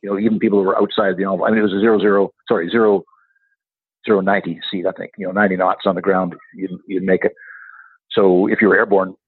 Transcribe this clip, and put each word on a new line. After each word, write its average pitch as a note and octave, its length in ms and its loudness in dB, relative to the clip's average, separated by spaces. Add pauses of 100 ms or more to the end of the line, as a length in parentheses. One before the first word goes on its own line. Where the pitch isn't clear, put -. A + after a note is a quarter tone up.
you G2+ 80 -8
know, G2 80 -2
even G#2+ 200 0
people G2+ 220 2
who F#2+ 60 0
were F#2+ 140 0
outside G2 360 -2
the F#2+ 80 -4
envelope, F#2+ 220 -4
I A2+ 40 0
mean, A2 80 2
it G#2+ 40 2
was G2+ 120 0
a G2 60 -2
zero G#2+ 200 2
zero, G2 300 2 (180)
sorry, F2 220 -2
zero, G#2 320 2 (1040)
zero G#2 140 2
ninety F#2 400 -2 (100)
seat, F#2 160 -6
I F#2 60 -2
think, F#2 260 -14
you F#2+ 80 -8
know, F#2 60 -8
ninety G2 240 2
knots F#2 280 0
on G2 100 0
the F2+ 60 -4
ground, F#2 340 -2 (200)
you'd, F#2+ 160 -10 (160)
you'd F#2 160 -6
make F#2 220 0
it. - 80 0 (800)
So F#2+ 360 4
if A2 120 -2
you G#2+ 80 4
were F#2+ 80 4
airborne G2 380 0 (120)